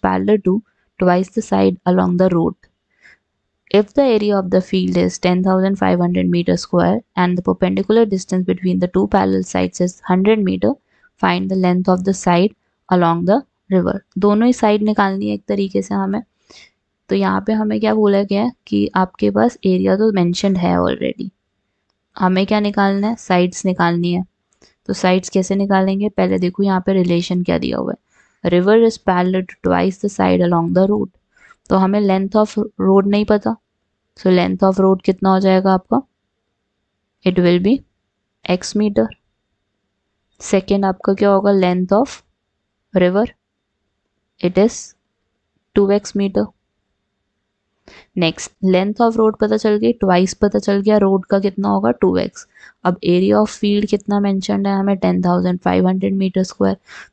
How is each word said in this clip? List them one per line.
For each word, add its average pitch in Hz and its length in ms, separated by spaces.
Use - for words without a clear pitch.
parallel 190 420
to 185 80
twice 185 360
the 220 100
side 196 320
along 180 300
the 185 120
road. 170 220
If 208 280
the 277 160
area 208 240
of 185 160
the 185 100
field 185 380
is 180 220
ten 180 200
thousand 190 360
five 180 240
hundred 180 280
meter 175 300
square 175 340
and 180 240
the 185 60
perpendicular 196 600
distance 185 440
between 185 320
the 180 160
two 196 60
parallel 190 380
sides 185 340
is 180 100
hundred 202 380
meter, 190 240
find 185 320
the 190 140
length 180 260
of 180 160
the 190 140
side 180 340
along 170 400
the 214 80
river।" 180 180
दोनों 214 220
ही 247 60
साइड 214 360
निकालनी 202 400
है 208 60
एक 202 180
तरीके 196 280
से 196 140
हमें। 196 260
तो 190 60
यहाँ 196 320
पे 220 140
हमें 214 180
क्या 214 140
बोला 202 300
गया 196 200
है 247 80
कि 202 280
आपके 190 440
पास 240 260
एरिया 190 320
तो 220 220
मेंशन्ड 180 380
है 180 200
already, - 520
हमें 185 300
क्या 208 140
निकालना 202 480
है, 226 80
साइड्स 180 500
निकालनी 175 480
है। 185 100
तो 196 80
साइड्स 185 360
कैसे 190 260
निकालेंगे, 196 540
पहले 190 300
देखो 180 240
यहाँ 190 220
पे 196 80
रिलेशन 180 500
क्या 170 140
दिया - 200
हुआ - 160
है, - 580
river 180 240
is 220 80
parallel 185 400
to - 80
twice 180 360
the 202 140
side 185 300
along 170 300
the 190 140
road। 208 180
तो 190 80
हमें 190 240
length 196 420
of - 120
road 196 180
नहीं 202 180
पता, 214 300
so 185 180
length 185 320
of 190 160
road 190 200
कितना 190 280
हो 190 60
जाएगा 190 340
आपका, 220 280
it 180 220
will 180 200
be 262 100
x - 260
meter। 214 240
सेकेंड 196 440
आपका 190 280
क्या 202 160
होगा, 202 300
length 185 420
of - 180
river, 185 340
it 180 260
is - 160
टू 202 160
एक्स 202 260
meter। 202 280
नेक्स्ट 165 340
length 196 320
of 226 140
road 220 200
पता 214 180
चल 214 200
गई, 226 140
twice 185 380
पता 208 180
चल 202 220
गया, 214 160
रोड 196 320
का 196 100
कितना 196 300
होगा, 202 220
टू 185 260
एक्स। - 300
अब 175 140
area 196 260
of 214 100
field 208 300
कितना 202 300
मेंशन्ड 196 480
है 196 120
हमें, 196 180
टेन 185 240
थाउजेंड 180 380
फ़ाइव 185 280
हंड्रेड 190 300
मीटर 190 260
स्क्वायर। 190 340